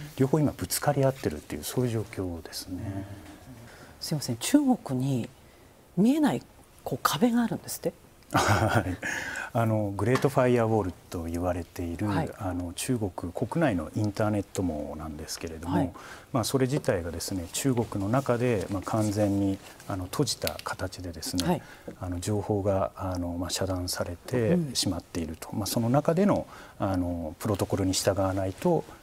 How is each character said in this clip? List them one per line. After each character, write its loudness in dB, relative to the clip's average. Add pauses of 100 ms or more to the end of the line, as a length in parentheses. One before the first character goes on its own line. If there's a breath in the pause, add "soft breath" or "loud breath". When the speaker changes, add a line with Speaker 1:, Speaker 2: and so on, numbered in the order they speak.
(160 loud breath)
Speaker 1:
両 4
方 4
今 4
ぶ -6
つ -2
か 4
り 4
合 6
っ 2
て -2
る -2
っ -6
て -8
い -4
う、 -10
そ -2
う 2
い 2
う -2
状 0
況 -6
で -16
す -10
ね。 -8 (960 loud breath)
Speaker 2:
す -6
い 0
ま -2
せ -4
ん、 -4
中 6 (260)
国 -2
に 0 (680 loud breath)
見 6
え 2
な 4
い、 -2 (400)
こ -4
う、 -2
壁 2
が 4
あ 2
る -2
ん -4
で -14
す -8
っ -20
て？ -2 (400)
Speaker 1:
は 4
い。 0 (580 loud breath)
あ 4
の、 2
グ 0
レ 6
ー 6
ト 4
フ 2
ァ 6
イ 6
ア 4
ウ 2
ォ 4
ー 2
ル -4 (160)
と -4
言 -2
わ 2
れ -4
て -8
い -4
る、 0
Speaker 2:
は 2
い。 -4
Speaker 1:
あ -4
の、 -6
中 -2
国 -2 (200)
国 -2
内 2
の -4
イ -2
ン 0
タ 0
ー 0
ネ 0
ッ 0
ト -4
網 -4
な -10
ん -10
で -10
す -8
け -8
れ -10
ど -10
も、 2
Speaker 2:
は 4
い。 -2 (400 loud breath)
Speaker 1:
ま 2
あ、 2
そ 2
れ 4
自 0
体 0
が -6
で -6
す -6
ね、 -4
中 0
国 0
の 0
中 2
で、 2
ま -2
あ、 -6
完 0
全 2
に、 2 (280 loud breath)
あ -4
の、 -4
閉 0
じ -4
た -2
形 -6
で -6
で -12
す -4
ね、 2
Speaker 2:
は 4
い。 -2 (380 loud breath)
Speaker 1:
あ -6
の、 -4
情 0
報 0
が、 0
あ -4
の、 -4 (100)
ま -4
あ、 -8
遮 -2
断 -2
さ -2
れ -8
て 2 (160)
し 0
ま 0
っ -6
て -6
い -4
る -8
と。 -14
Speaker 2:
う -6
ん。 -2
Speaker 1:
ま 0
あ、 -4
そ -2
の 2
中 4
で 4
の、 2 (320 loud breath)
あ 2
の、 -2
プ -2
ロ 2
ト 0
コ 0
ル 2
に 2
従 2
わ 2
な 0
い -2
と 2 (180 loud breath)